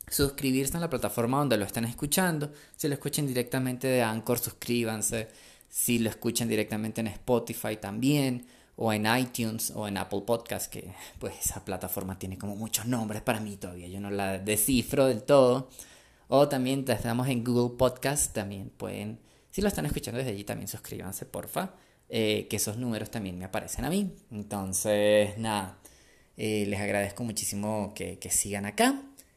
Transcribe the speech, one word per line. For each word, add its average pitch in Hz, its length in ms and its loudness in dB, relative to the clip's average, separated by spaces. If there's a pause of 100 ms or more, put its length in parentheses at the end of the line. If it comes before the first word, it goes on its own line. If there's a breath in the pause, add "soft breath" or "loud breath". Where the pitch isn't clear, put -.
(100)
suscribirse 135 640 2
en 170 60 -2
la 170 100 -2
plataforma 120 480 2
donde 135 180 4
lo 101 80 2
estén 113 200 -2
escuchando. 147 680 0 (240 loud breath)
Si 156 120 -2
lo 143 60 0
escuchan 147 320 -2
directamente 127 640 0
de 127 140 6
Anchor, 110 360 2
suscríbanse. 113 920 -2 (400 loud breath)
Si - 300 2
lo 117 100 4
escuchan 117 400 -2
directamente 107 520 -2
en 113 80 -2
Spotify 113 720 -2
también, 123 640 2 (300 loud breath)
o 113 160 2
en 107 140 2
iTunes, 113 680 0
o 107 140 -4
en 98 80 -2
Apple 98 300 -4
Podcast, 113 440 -2
que, 104 220 -12 (260 loud breath)
pues, 98 160 -8 (100)
esa - 200 -4
plataforma 95 540 -4
tiene 92 200 -8
como 101 180 -6
muchos 110 300 -4
nombres 110 360 -2
para 110 180 0
mí 104 160 -6
todavía, 90 320 -10
yo 98 120 -8
no 101 100 -6
la 98 280 0
descifro 113 680 2
del 113 160 2
todo. 131 460 6 (600 loud breath)
O 139 200 6
también 135 400 0
estamos 120 400 0
en 120 160 0
Google 120 320 4
Podcast, 131 560 2
también 101 380 -6
pueden, 104 480 -8 (320 soft breath)
si 190 120 -4
lo 208 60 2
están 160 180 -2
escuchando 120 320 -4
desde 131 140 -2
allí, 101 120 -6
también 98 240 -6
suscríbanse, - 580 -10
porfa, - 480 -6 (340 soft breath)
eh, 107 400 2
que 110 80 -2
esos 104 200 -2
números 113 340 -4
también 95 280 -6
me 90 60 -8
aparecen - 400 -6
a 143 60 -2
mí. 190 240 0 (160)
Entonces, 104 1080 2
nada, 104 400 -2 (580 loud breath)
eh, 107 300 0
les 101 140 -2
agradezco 101 440 0
muchísimo 104 720 -4
que, 90 240 -8
que 104 120 -10
sigan - 360 0
acá. 269 360 2 (340 soft breath)